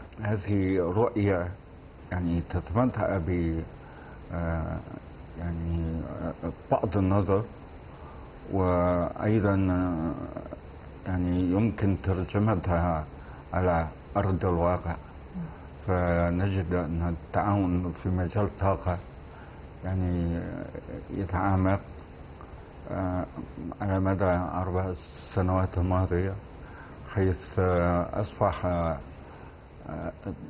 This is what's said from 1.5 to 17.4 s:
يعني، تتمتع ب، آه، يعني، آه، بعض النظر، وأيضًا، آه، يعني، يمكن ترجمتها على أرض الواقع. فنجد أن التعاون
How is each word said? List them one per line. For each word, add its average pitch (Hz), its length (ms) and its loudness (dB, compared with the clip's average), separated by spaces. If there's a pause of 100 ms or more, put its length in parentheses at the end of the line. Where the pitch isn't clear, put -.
يعني، 85 380 2
تتمتع 98 760 2
ب، 85 340 2 (720)
آه، 82 440 -2 (640)
يعني، 82 640 -2 (440)
آه، 82 60 -2 (200)
بعض 107 260 2
النظر، 98 460 4 (1120)
وأيضًا، 92 1160 4
آه، 87 420 0 (960)
يعني، 90 340 2
يمكن 98 640 4
ترجمتها 87 1000 2 (480)
على 85 340 4 (300)
أرض 98 300 2
الواقع. 87 480 2 (920)
فنجد 87 880 2
أن 85 420 0 (100)
التعاون 90 760 2